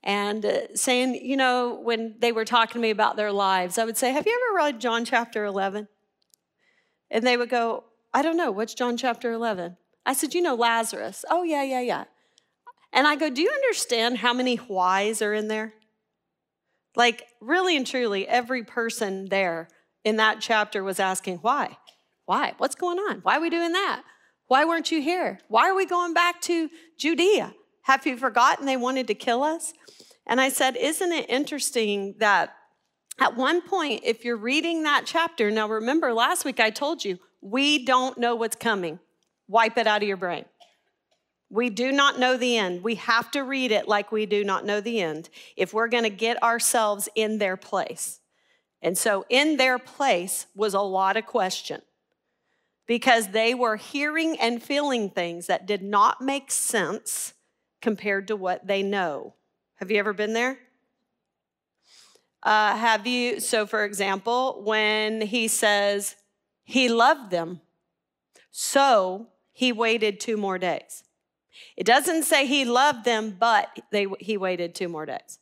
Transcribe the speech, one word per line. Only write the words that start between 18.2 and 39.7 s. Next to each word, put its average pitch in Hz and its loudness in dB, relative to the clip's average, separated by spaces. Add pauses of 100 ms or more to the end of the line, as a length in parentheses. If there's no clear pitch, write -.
every 240 0
person 202 -4
there 185 -2 (340)
in 214 2
that 220 4
chapter 214 0
was 190 -4
asking, 190 -2
"Why? 233 -2 (480)
Why? 247 -2
What's 277 -2
going 349 -2
on? 233 -4
Why 214 4
are 311 0
we 330 -2
doing 339 -2
that? 359 -2 (420)
Why 269 4
weren't 330 -2
you 320 0
here? 302 -2
Why 233 4
are 381 2
we 381 2
going 349 0
back 349 2
to 330 -2 (260)
Judea? 330 2 (280)
Have 269 2
you 262 -2
forgotten 247 2
they 269 0
wanted 254 -2
to - 0
kill 254 0
us?" 320 -2 (540)
And 254 2
I 262 4
said, 262 0
"Isn't 330 0
it 285 -4
interesting 220 -2
that 202 2 (640)
at 233 2
one 302 2
point, 320 -4
if 226 -2
you're 240 -2
reading 311 -2
that 285 2
chapter," 330 0
now 214 0
remember 240 0
last 269 0
week 269 -4
I 220 4
told 285 -4
you, 185 -4 (220)
we 269 0
don't 254 2
know 240 0
what's 226 -4
coming. 190 -2 (480)
Wipe 220 2